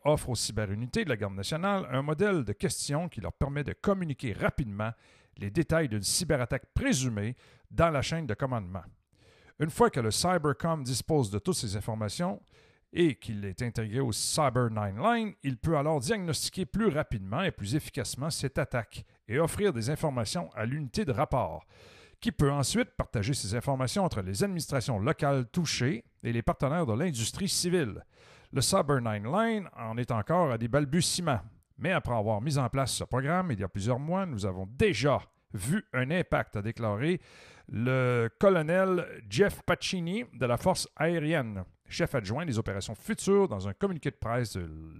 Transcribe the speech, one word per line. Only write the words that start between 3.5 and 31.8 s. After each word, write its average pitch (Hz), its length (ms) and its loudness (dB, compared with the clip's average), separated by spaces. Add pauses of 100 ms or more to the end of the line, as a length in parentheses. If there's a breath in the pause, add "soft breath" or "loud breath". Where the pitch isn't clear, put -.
de 92 80 -4
communiquer 170 580 -2
rapidement 107 600 -2 (440 soft breath)
les 101 160 -6
détails 151 380 2
d'une 107 120 -2
cyberattaque 139 720 0
présumée 127 640 0 (340 soft breath)
dans 160 200 4
la 143 120 2
chaîne 131 260 -2
de 107 60 -2
commandement. 98 500 -4 (760 soft breath)
Une 160 120 0
fois 240 180 6
que - 100 -2
le 110 120 0
Cybercom 160 720 0
dispose 131 460 0
de 101 100 -2
toutes 180 160 0
ces 101 200 -4
informations 110 640 -4 (500 soft breath)
et 160 220 4
qu'il 104 320 -6
est 95 160 -8
intégré 117 380 -4
au 131 120 0
Cyber 123 600 2
Nine 104 280 -2
Line, 220 340 0 (100)
il 135 140 -2
peut 160 200 0
alors 147 220 2
diagnostiquer 175 680 -2
plus 214 220 0
rapidement 131 560 -2
et 175 80 0
plus 101 240 -4
efficacement 139 560 -4
cette - 260 -4
attaque - 480 -4 (220 soft breath)
et 110 100 0
offrir 170 360 2
des 117 180 -2
informations 147 640 -2
à 110 100 -4
l'unité 147 400 -2
de 139 60 2
rapport, 104 560 0 (520 loud breath)
qui 226 120 0
peut 139 200 4
ensuite 143 460 2
partager 123 380 0
ces 98 180 -4
informations 131 500 0
entre 151 180 0
les 98 220 -2
administrations 143 540 0
locales 135 480 2
touchées 165 580 0 (200)
et 117 100 -2
les 117 80 0
partenaires 151 460 0
de 110 100 2
l'industrie 160 500 -2
civile. 160 560 0 (480 loud breath)
Le 131 100 0
Cyber 147 400 4
Nine 107 300 -2
Line 214 460 0
en 113 200 -6
est 123 120 -2
encore 147 420 2
à 113 60 0
des 117 100 -2
balbutiements, 147 760 2 (360)
mais 165 140 -2